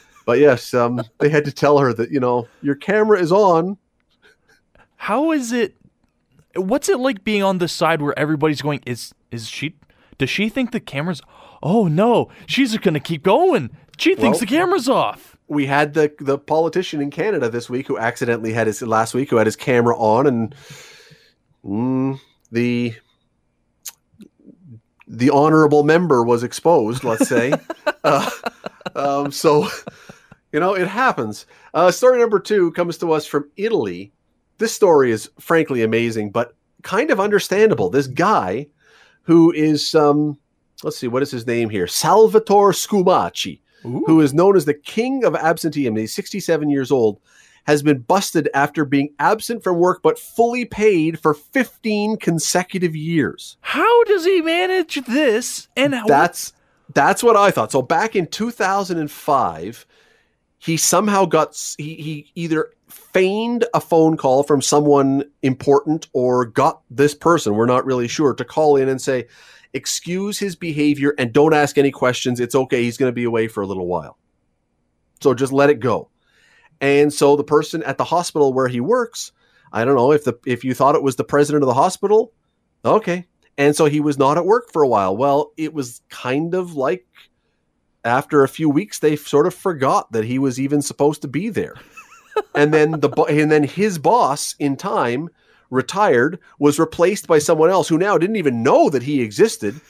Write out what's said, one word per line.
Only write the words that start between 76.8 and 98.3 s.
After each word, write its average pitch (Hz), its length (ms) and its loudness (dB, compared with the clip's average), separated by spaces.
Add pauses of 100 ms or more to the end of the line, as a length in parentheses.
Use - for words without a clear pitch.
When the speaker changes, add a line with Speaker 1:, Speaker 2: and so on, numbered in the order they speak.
Speaker 1:
And 143 320 2
so 143 220 4
the 143 80 -2
person 156 400 0
at 135 140 -6
the 131 60 -2
hospital 160 480 0
where 127 160 0
he 123 140 -4
works, 226 500 -4 (400)
I 113 140 -2
don't 139 100 2
know, 143 160 4
if 147 120 2
the, 120 220 -4
if 123 180 -4
you 131 100 -4
thought 139 220 2
it 143 80 0
was 135 120 -2
the - 80 -6
president 147 400 0
of 131 40 2
the 123 60 0
hospital, 196 600 0 (500)
okay. 175 440 -2 (300)
And 147 180 2
so 160 100 2
he 147 140 0
was 147 180 -2
not 139 200 0
at 170 80 -2
work 233 280 0
for 160 80 0
a 143 60 4
while. 98 280 0
Well, 143 400 0
it 156 180 -8
was 127 360 -10
kind 147 440 -6
of 180 220 -6
like 135 300 -4 (960)
after 135 400 2
a 135 60 0
few 156 180 -4
weeks, 147 320 -2
they 151 160 0
sort 147 320 0
of 180 60 -4
forgot 165 580 -2
that 110 140 -2
he 127 140 -4
was 131 200 -2
even 139 220 -2
supposed 147 400 -2
to 156 60 -12
be 165 220 -6
there. 113 300 -6
Speaker 3:
<laughs> - 60 -20 (720)
Speaker 1:
And 147 180 4
then 151 180 4
the 143 180 -2
bo-, 156 160 0
and 151 260 2
then 151 140 4
his 185 340 -2
boss 165 580 0
in 139 200 -2
time 160 520 -4 (420)
retired, 151 640 0 (220)
was 143 180 2
replaced 175 480 0
by 160 140 4
someone 156 320 2
else 190 160 0
who 165 100 0
now 190 200 0
didn't 190 180 0